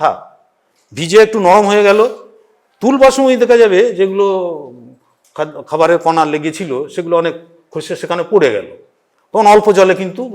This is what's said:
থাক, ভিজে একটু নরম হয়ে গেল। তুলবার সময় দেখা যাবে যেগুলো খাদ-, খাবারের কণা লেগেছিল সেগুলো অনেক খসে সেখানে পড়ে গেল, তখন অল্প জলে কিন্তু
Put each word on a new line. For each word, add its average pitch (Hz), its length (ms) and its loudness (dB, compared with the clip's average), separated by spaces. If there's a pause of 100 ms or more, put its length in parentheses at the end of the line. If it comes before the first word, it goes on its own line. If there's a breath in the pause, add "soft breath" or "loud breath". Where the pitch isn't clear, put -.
থাক, 135 160 -2 (760)
ভিজে 165 240 -2 (100)
একটু 220 100 -4 (100)
নরম 202 240 4
হয়ে 208 180 2
গেল। 208 100 2 (840)
তুলবার 262 340 2
সময় 262 280 2
দেখা 240 200 4
যাবে 190 160 2 (200)
যেগুলো 196 280 0 (1080)
খাদ-, 151 200 -8 (140)
খাবারের 160 360 0
কণা 160 180 0 (100)
লেগেছিল 156 380 -8 (220)
সেগুলো 170 280 -6
অনেক 165 140 -4 (380)
খসে 156 280 -10
সেখানে 170 300 -6
পড়ে 165 240 2
গেল, - 120 -8 (640)
তখন 208 220 0
অল্প 214 140 4 (100)
জলে 190 240 4
কিন্তু 190 200 -10 (140)